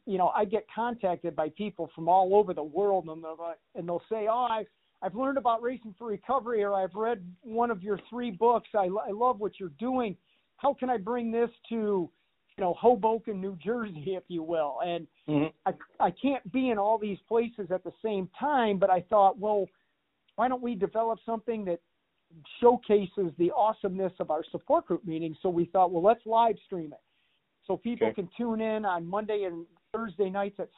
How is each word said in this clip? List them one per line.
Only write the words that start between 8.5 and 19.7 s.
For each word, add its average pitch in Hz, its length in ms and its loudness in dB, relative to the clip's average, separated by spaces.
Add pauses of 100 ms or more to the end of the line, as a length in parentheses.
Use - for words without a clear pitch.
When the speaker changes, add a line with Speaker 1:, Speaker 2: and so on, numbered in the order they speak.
Speaker 1:
I 190 80 2
lo-, 190 180 -2
I 233 60 -6
love 220 300 0
what 208 180 -6
you're 185 120 -10 (100)
doing. 240 360 -2 (420)
How 277 160 2
can 254 160 -4
I 240 60 2
bring 226 360 -4
this 233 180 2 (200)
to, 226 40 -2
you 208 360 0 (480)
know, 180 160 0
Hoboken, 220 680 2
New 190 160 -6
Jersey, 190 580 -6
if 180 140 -8
you 165 160 -6
will?" 156 400 -2
And 170 240 -4 (200)
Speaker 2:
Mm-hmm. 151 200 2 (180)
Speaker 1:
I, 185 60 2 (260)
I 190 120 2
can't 254 420 -2
be 262 180 2
in 214 80 2
all 208 200 2
these 208 280 -4
places 226 460 -2
at 185 100 -2
the 160 100 -10 (120)
same 196 240 -2 (100)
time, 233 400 2
but 185 120 4
I 180 100 4 (100)
thought, 196 300 6
"Well, 208 260 0 (720)